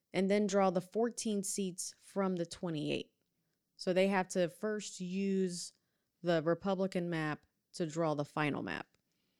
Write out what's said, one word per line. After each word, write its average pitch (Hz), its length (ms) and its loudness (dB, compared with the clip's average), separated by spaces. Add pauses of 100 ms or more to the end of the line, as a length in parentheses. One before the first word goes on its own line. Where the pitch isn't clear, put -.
(140)
and 190 160 2
then 208 160 4
draw 196 240 4
the 185 100 2
fourteen 214 640 -2
seats - 580 -6
from 190 340 -2
the 170 100 -2
twenty-eight. 151 640 -4 (680)
So - 160 -2
they 185 160 4
have 185 220 0
to 180 180 2
first 214 500 -6
use 190 760 -2 (480)
the 170 200 2
Republican 180 680 0
map 156 300 -2 (340)
to 180 100 -2
draw 156 300 0
the 143 100 0
final 143 380 0
map. 87 240 -6 (540)